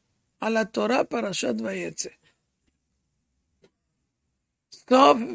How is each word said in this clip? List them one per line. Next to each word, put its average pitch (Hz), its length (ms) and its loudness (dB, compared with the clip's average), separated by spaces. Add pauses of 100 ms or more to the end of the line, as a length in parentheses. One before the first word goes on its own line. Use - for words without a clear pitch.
(400)
על 226 180 -2
התורה, 220 460 -2
פרשת 226 500 -6 (100)
ויצא. 180 460 -10 (2500)
סוף 262 460 4 (180)